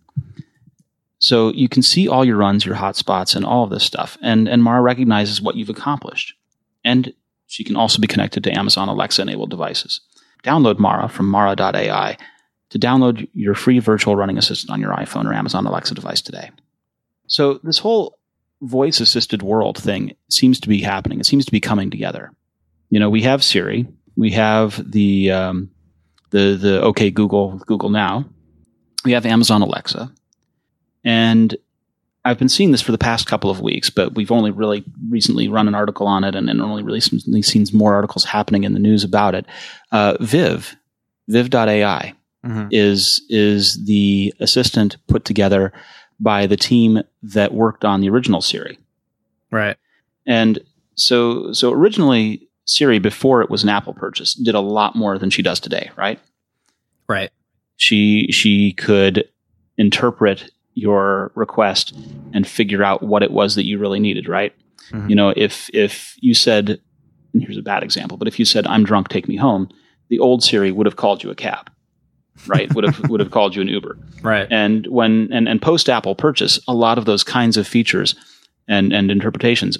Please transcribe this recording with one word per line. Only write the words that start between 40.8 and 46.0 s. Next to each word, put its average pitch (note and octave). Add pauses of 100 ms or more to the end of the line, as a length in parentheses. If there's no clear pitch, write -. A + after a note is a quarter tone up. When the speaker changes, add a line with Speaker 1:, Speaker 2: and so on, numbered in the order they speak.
Speaker 1:
Viv A#2+
dot A#2+
A G#2+
I F#2+ (280)
Speaker 2:
Mm-hmm. A2
Speaker 1:
is, G2+
is G#2
the G2+
assistant A#2 (120)
put -
together G2 (460)